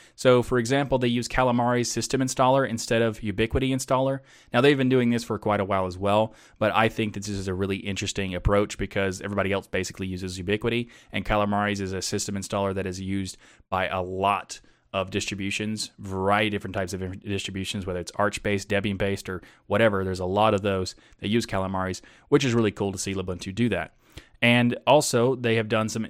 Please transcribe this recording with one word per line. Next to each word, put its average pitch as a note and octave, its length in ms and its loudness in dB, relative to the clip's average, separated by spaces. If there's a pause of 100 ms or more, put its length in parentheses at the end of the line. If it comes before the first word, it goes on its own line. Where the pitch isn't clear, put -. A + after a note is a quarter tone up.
(160)
So, B2 280 6
for B2+ 140 0
example, C3 400 2
they B2 100 0
use A#2+ 220 0
Calamari's B2 600 2
system B2 300 -2
installer C3 480 2
instead A2+ 340 0
of A2+ 200 -2
Ubiquiti A2+ 480 0
installer. C3+ 500 0 (320)
Now, A#2+ 80 2
they've C#3 180 8
been C3 120 2
doing B2 200 6
this A#2 140 0
for G#2 160 -4
quite G#2 220 2
a G2 40 -2
while F#2+ 200 0
as F2+ 120 -6
well, G2+ 360 2 (260)
but G#2 160 2
I A2 140 6
think G#2+ 240 -4
that G2+ 80 -10
this G#2 80 -8
is G2 180 -4
a F#2 60 -2
really G2 240 -2
interesting F#2+ 580 -4
approach G2+ 420 0
because G2 440 -2
everybody G2 320 -2
else F#2+ 120 -2
basically F#2 420 -6
uses F#2 300 -6
Ubiquiti, A2+ 520 -2 (240)
and G#2+ 100 -4
Calamari's G#2 560 0
is F#2+ 140 -6
a F#2 80 -6
system G2+ 340 -6
installer G2 380 -4
that F#2+ 140 -4
is F#2 120 -8
used F#2+ 380 -6 (320)
by F#2 180 -2
a F#2 140 -4
lot F#2+ 580 -2 (320)
of F#2+ 180 -4
distributions, G2+ 920 -4
variety G2 480 0
of G#2 40 -2
different G2 240 -6
types F#2+ 160 -4
of F#2+ 300 -8
distributions, F#2+ 640 -6
whether F2+ 140 -6
it's E2+ 160 -10
Arch-based, G#2 520 -2
Debian-based, G2 640 -2
or F#2 120 -8 (260)
whatever. G2+ 360 4
There's F#2 160 -2
a F#2 60 -2
lot G#2 280 4
of G2 100 0
those F#2+ 320 -2 (240)
that G2 100 -6
use A2+ 160 2
Calamari's, F#2+ 560 -4 (260)
which C#3+ 160 4
is B2 100 0
really A2+ 180 2
cool G2+ 200 -4
to G2 60 -8
see G2 160 -6
Lubuntu F#2+ 420 -6
do A#2 140 0
that. F2 240 -4 (480)
And A#2+ 440 4
also, C3 520 4
they A#2 180 0
have A2 140 0
done A2 180 2
some, A2 220 -4